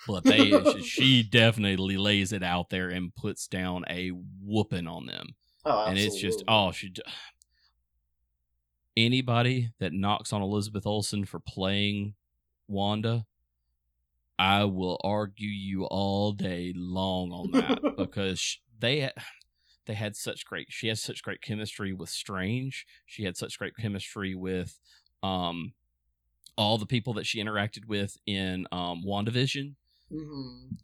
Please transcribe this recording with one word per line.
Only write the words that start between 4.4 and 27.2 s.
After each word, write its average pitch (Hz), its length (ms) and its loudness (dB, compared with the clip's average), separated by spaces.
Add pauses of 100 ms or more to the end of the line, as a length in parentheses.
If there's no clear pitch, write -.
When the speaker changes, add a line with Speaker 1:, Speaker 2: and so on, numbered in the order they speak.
Speaker 1:
on 82 200 -10
them. 50 280 -10 (300)
Speaker 2:
Oh, 117 200 2
Speaker 1:
And 95 140 0
it's 104 180 2
just, 90 260 -2
Speaker 2:
absolutely. - 40 -14
Speaker 1:
oh, 104 240 6
she 95 200 -8
d-, - 120 -12 (1900)
anybody 123 840 4
that 85 140 -2
knocks 98 400 0
on 104 100 0
Elizabeth 104 440 -2
Olsen 104 380 0
for 87 160 -10
playing 101 760 -2 (540)
Wanda, 107 580 0 (1120)
I 98 260 6
will 92 380 -2
argue 104 460 -4
you 98 380 -4
all 98 460 2
day 90 440 -4
long 90 560 -2
on 87 200 -6
that 262 360 2
Speaker 2:
<laughs> - 80 -4
Speaker 1:
because 95 420 -2
sh-, - 200 -4 (200)
they 131 240 0
ha-, 131 200 -8 (640)
they 110 80 -6
had 107 220 -6
such - 280 -8
great, - 260 -10
she - 180 -4
has 110 140 -2
such - 200 -8
great - 200 -8
chemistry 104 500 -6
with 90 180 -8
Strange. 110 760 -4 (200)
She - 180 -8
had 90 120 -4
such - 220 -8
great - 180 -8
chemistry 101 580 -6
with, 92 440 -4 (440)
um, 90 500 -4 (840)
all 110 200 4
the 104 80 -4
people 123 280 -2
that 107 120 -4